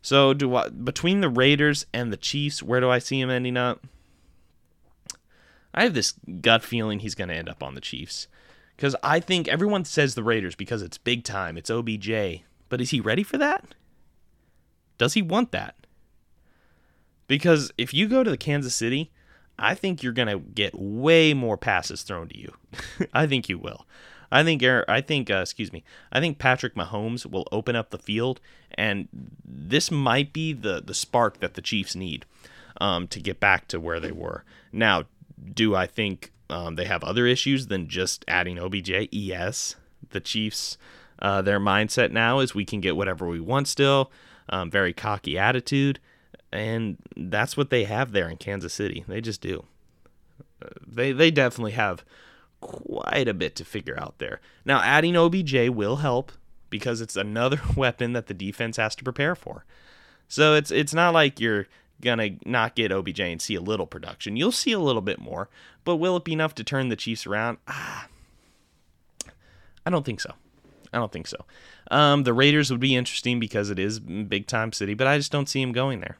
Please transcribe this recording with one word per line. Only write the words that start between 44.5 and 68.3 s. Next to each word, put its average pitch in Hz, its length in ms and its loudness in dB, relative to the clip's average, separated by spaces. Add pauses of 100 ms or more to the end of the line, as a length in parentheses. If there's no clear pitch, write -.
very 92 240 2
cocky 101 460 -4
attitude, 135 640 2 (500)
and 110 460 -4 (200)
that's 104 400 -2
what 143 140 0
they 120 140 4
have 110 260 -2
there 95 180 0
in 80 100 -10
Kansas 95 360 -8
City. 98 320 -6
They 98 140 -8
just 113 200 -6
do. 87 240 -6 (960)
Uh, - 100 -18 (140)
they, 120 280 -2
they 160 180 6
definitely 120 420 2
have 104 320 0 (600)
quite - 640 -2
a 104 60 0
bit 85 220 -4
to - 80 -12
figure - 360 -8
out - 180 -10
there. - 220 -8 (240)
Now, 135 160 2
adding 156 360 4
O 170 120 6
B 185 140 0
J 135 260 2
will 113 280 0
help 135 360 -2 (380)
because 113 300 -4
it's 110 160 -8
another 117 520 0
<laughs> - 80 2
weapon 123 380 0
that 117 120 -4
the 101 80 -8
defense 101 440 -6
has 110 180 -2
to - 80 -16
prepare 143 300 -2
for. - 300 -14 (640)
So 151 260 6
it's, 147 160 2
it's 147 240 0
not 170 180 4
like 151 260 4
you're 107 280 0 (340)
gonna 113 300 2 (140)
not 113 300 0
get 110 160 0
O 95 120 0
B 90 100 -6
J 87 180 -2
and 82 100 -6
see - 140 -4
a 104 60 -2
little 95 260 -2
production. - 500 -10
You'll 170 140 2
see - 220 0
a 214 60 0
little 131 240 2
bit 98 180 -4
more, 80 300 -8 (340)
but 170 120 2
will 180 200 2
it 175 80 -2
be 165 80 -4
enough 156 220 -2
to 113 100 -10
turn 135 240 -2
the 110 80 -2
Chiefs 113 300 -6
around? 110 320 -2 (100)
Ah, - 400 -10 (1800)